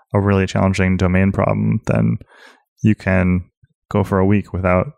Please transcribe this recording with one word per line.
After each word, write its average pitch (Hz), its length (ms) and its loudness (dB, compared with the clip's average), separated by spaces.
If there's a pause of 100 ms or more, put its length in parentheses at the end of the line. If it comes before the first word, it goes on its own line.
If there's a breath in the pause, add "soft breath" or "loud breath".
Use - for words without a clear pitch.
(140)
a 104 60 0
really 98 260 2
challenging 95 520 0
domain 95 340 2
problem, 104 560 -2
then 113 300 0 (680 loud breath)
you 110 120 2
can 90 540 -2 (400)
go 104 140 0
for 98 160 -2
a 95 60 2
week 101 280 0
without, 92 340 0 (100)